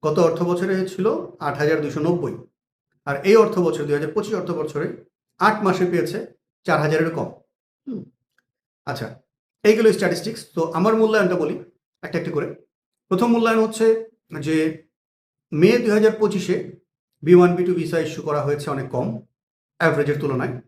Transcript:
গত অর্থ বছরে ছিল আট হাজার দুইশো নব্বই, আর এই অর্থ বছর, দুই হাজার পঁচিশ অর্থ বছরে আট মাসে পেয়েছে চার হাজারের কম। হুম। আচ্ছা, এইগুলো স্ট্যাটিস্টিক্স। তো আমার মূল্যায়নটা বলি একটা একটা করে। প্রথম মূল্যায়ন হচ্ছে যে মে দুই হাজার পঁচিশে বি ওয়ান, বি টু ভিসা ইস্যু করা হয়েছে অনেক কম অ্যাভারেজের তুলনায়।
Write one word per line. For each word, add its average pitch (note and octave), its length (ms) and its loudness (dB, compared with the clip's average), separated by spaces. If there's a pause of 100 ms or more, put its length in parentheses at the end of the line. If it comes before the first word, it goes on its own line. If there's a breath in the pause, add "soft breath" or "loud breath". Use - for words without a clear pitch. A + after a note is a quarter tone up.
গত D3+ 140 -2 (120)
অর্থ D#3 120 -2 (100)
বছরে F#3 240 -2 (180)
ছিল F#3+ 140 -2 (400)
আট C#3 140 -4
হাজার D3+ 240 2
দুইশো D3+ 220 -6
নব্বই, E3 280 -2 (720)
আর C#3 80 -2 (140)
এই A3 140 6
অর্থ G3 120 -2 (100)
বছর, D#3 200 -2
দুই D3 100 0
হাজার D3+ 180 -4
পঁচিশ G#3+ 260 -4
অর্থ D#3+ 100 -8 (100)
বছরে D3+ 260 -6 (540)
আট G#3 160 2 (100)
মাসে F3+ 260 2
পেয়েছে F3 260 -2 (480)
চার D#3 180 2
হাজারের D#3+ 320 0
কম। - 120 -6 (580)
হুম। A#3 140 -10 (840)
আচ্ছা, B2 200 -8 (580)
এইগুলো A3 320 6
স্ট্যাটিস্টিক্স। F#3 440 -4 (160)
তো E3+ 60 -2 (160)
আমার G#3+ 220 2
মূল্যায়নটা G#3+ 420 2
বলি - 140 -4 (460)
একটা E3+ 180 -8
একটা E3+ 160 -8
করে। C#3+ 120 -4 (600)
প্রথম F#3 240 2
মূল্যায়ন A3+ 300 2
হচ্ছে A3 220 0 (600)
যে D#3+ 100 0 (960)
মে E3 180 6 (140)
দুই G#3+ 120 2
হাজার G#3+ 240 4
পঁচিশে G3 360 0 (680)
বি D3 160 6
ওয়ান, F3 180 8
বি F3+ 120 0
টু F3+ 100 0
ভিসা D#3+ 280 -2
ইস্যু - 220 -10
করা D3 180 0
হয়েছে D3 280 -2
অনেক C3+ 200 -6
কম B2+ 120 -2 (760)
অ্যাভারেজের D3 420 0
তুলনায়। B2+ 320 -4 (120)